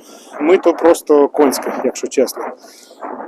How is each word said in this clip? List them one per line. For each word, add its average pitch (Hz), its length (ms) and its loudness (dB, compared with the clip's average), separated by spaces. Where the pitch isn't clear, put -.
мито 170 320 2
просто 156 560 2
конське, - 560 -2
якщо 123 220 -6
чесно. - 360 -2